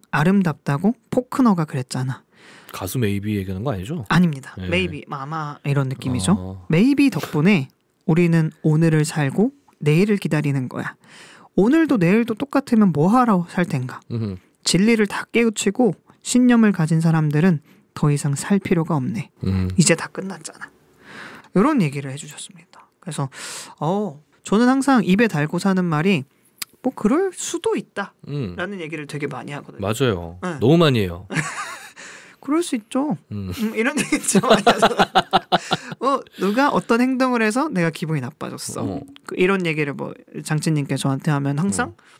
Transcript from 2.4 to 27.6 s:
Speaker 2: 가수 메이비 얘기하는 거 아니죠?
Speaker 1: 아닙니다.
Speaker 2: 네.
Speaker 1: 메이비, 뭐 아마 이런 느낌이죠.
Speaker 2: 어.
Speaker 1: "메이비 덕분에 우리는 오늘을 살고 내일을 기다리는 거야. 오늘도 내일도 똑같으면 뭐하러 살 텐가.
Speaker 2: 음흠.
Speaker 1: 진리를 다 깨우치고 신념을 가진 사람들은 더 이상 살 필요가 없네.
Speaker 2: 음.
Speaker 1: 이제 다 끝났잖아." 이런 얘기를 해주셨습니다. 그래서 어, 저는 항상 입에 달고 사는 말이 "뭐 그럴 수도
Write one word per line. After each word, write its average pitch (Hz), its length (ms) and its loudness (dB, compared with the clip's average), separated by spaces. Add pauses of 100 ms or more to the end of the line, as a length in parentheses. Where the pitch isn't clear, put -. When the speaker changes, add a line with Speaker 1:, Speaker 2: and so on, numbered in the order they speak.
Speaker 2:
가수 98 260 -8
메이비 104 380 -2
얘기하는 95 260 -6
거 135 100 -4
아니죠? 113 360 -8
Speaker 1:
아닙니다. 160 500 2
Speaker 2:
네. 95 100 -8
Speaker 1:
메이비, 175 400 -4
뭐 151 100 -10
아마 147 460 -8
이런 139 240 0
느낌이죠. 127 480 -2
Speaker 2:
어. 92 320 -12
Speaker 1:
"메이비 269 420 4
덕분에 156 580 0 (380)
우리는 165 440 4 (120)
오늘을 160 420 4
살고 147 480 0 (260)
내일을 180 380 2
기다리는 147 520 -2
거야. - 280 -10 (580)
오늘도 277 440 4
내일도 214 360 2
똑같으면 240 580 2
뭐하러 190 560 4
살 180 160 0
텐가. 131 360 -6 (100)
Speaker 2:
음흠. 110 260 -4 (280)
Speaker 1:
진리를 214 420 4
다 - 240 -8
깨우치고 220 640 2 (280)
신념을 240 500 4
가진 160 280 2
사람들은 160 600 4 (320)
더 - 180 0
이상 143 240 0
살 202 240 0
필요가 170 380 0
없네. 127 340 -4 (140)
Speaker 2:
음. 92 320 0
Speaker 1:
이제 165 180 4
다 - 140 -4
끝났잖아." - 640 -14 (840)
이런 262 260 4
얘기를 139 300 -2
해주셨습니다. - 800 -18 (100)
그래서 143 300 -8 (500)
어, 165 420 -4 (220)
저는 233 260 4
항상 262 360 4
입에 208 240 4
달고 156 320 -2
사는 185 240 0
말이 156 400 0 (580)
"뭐 254 100 -4
그럴 320 400 0
수도 370 440 -4